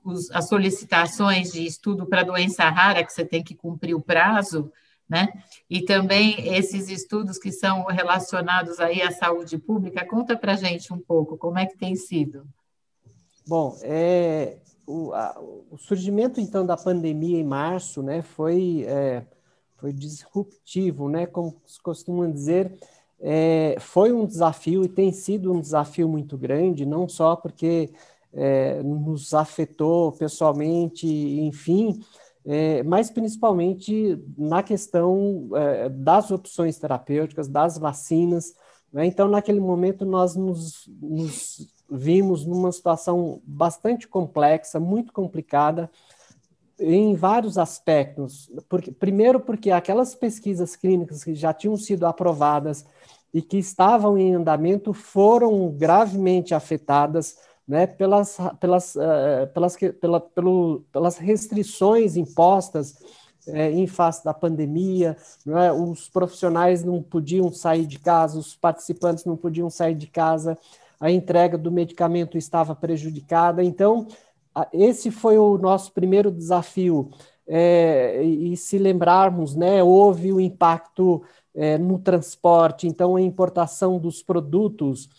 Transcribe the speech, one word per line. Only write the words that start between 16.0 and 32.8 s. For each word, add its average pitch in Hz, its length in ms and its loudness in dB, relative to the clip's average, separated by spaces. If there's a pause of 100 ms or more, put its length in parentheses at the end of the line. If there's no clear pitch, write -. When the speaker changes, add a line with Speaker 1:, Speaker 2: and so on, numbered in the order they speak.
Speaker 2:
então, 190 240 -2
da 175 140 -2
pandemia 165 600 -2
em 156 60 -2
março, 147 580 -6
né, 147 200 -6
foi, 170 680 -2
é, 135 340 -4 (540)
foi 143 160 -10
disruptivo, 151 1160 -8
né, 165 180 -4
como 170 400 -8
se - 160 -20
costuma 175 440 -6
dizer, 165 460 -2 (480)
é, 160 600 0
foi 214 320 2
um 226 120 -2
desafio 170 580 -2
e 180 60 0
tem 190 240 0
sido 190 400 -4
um 170 80 0
desafio 151 480 -2
muito 147 300 -6
grande, 143 480 -2
não 165 200 -2
só 170 300 0
porque, 165 540 -4 (420)
é, 139 500 0
nos 147 520 -4
afetou 156 800 0
pessoalmente, 156 920 -2 (340)
enfim, 185 600 -2 (440)
é, 151 380 -2